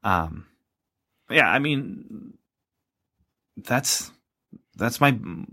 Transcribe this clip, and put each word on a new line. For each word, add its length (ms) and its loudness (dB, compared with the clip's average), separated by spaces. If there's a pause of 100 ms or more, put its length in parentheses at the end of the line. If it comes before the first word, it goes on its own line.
Um, 440 0 (840)
yeah, 180 6
I 100 4
mean, 760 -4 (1200)
that's, 540 -2 (680)
that's 240 -2
my, 180 6 (340)